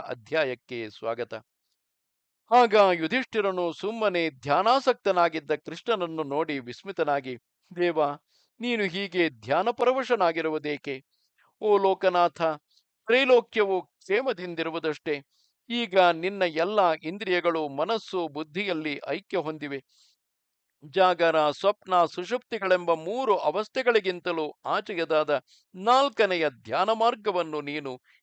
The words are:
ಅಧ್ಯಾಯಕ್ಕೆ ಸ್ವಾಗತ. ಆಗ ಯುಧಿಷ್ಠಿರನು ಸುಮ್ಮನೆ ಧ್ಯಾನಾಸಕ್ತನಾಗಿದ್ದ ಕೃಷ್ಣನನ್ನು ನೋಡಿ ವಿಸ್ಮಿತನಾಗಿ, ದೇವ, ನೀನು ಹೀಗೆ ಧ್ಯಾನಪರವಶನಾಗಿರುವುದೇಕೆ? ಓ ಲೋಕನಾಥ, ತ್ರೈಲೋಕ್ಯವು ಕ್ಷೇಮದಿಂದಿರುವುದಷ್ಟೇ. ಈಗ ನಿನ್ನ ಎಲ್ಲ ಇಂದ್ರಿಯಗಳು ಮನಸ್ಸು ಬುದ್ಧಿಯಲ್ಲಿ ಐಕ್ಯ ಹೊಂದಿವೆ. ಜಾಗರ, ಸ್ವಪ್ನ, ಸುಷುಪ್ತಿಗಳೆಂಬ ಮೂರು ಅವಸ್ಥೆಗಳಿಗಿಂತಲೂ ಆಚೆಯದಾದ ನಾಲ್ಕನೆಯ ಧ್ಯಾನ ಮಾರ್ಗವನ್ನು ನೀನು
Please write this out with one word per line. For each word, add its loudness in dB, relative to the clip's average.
ಅಧ್ಯಾಯಕ್ಕೆ -6
ಸ್ವಾಗತ. -8
ಆಗ 6
ಯುಧಿಷ್ಠಿರನು -2
ಸುಮ್ಮನೆ -2
ಧ್ಯಾನಾಸಕ್ತನಾಗಿದ್ದ 0
ಕೃಷ್ಣನನ್ನು -4
ನೋಡಿ -4
ವಿಸ್ಮಿತನಾಗಿ, -4
ದೇವ, 0
ನೀನು -2
ಹೀಗೆ -2
ಧ್ಯಾನಪರವಶನಾಗಿರುವುದೇಕೆ? -2
ಓ 4
ಲೋಕನಾಥ, 2
ತ್ರೈಲೋಕ್ಯವು 2
ಕ್ಷೇಮದಿಂದಿರುವುದಷ್ಟೇ. -4
ಈಗ -2
ನಿನ್ನ 2
ಎಲ್ಲ 2
ಇಂದ್ರಿಯಗಳು -2
ಮನಸ್ಸು -4
ಬುದ್ಧಿಯಲ್ಲಿ -6
ಐಕ್ಯ -6
ಹೊಂದಿವೆ. -8
ಜಾಗರ, 4
ಸ್ವಪ್ನ, 2
ಸುಷುಪ್ತಿಗಳೆಂಬ -2
ಮೂರು 0
ಅವಸ್ಥೆಗಳಿಗಿಂತಲೂ -2
ಆಚೆಯದಾದ -2
ನಾಲ್ಕನೆಯ 2
ಧ್ಯಾನ -2
ಮಾರ್ಗವನ್ನು -2
ನೀನು -8